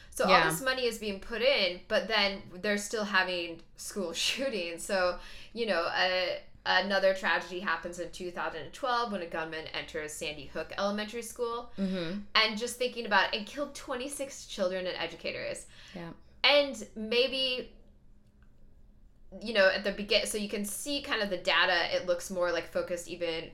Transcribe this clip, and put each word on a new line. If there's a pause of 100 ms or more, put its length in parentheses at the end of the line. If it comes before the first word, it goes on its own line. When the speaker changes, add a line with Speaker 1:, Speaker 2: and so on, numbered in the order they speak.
(100)
Speaker 1:
So
all
Speaker 2:
Yeah.
Speaker 1:
this
money
is
being
put
in,
but
then (200)
they're
still
having (140)
school
<laughs>
shootings.
So, (340)
you
know,
a, (260)
another
tragedy
happens
in
two
thousand
and
twelve
when
a
gunman
enters
Sandy
Hook
Elementary
School.
Speaker 2:
Mm-hmm. (160)
Speaker 1:
And
just
thinking
about
it,
and
killed
twenty-six
children
and
educators. (280)
Speaker 2:
Yeah. (340)
Speaker 1:
And
maybe, (1700)
you
know,
at
the
begin,
so
you
can
see
kind
of
the
data,
it
looks
more,
like,
focused
even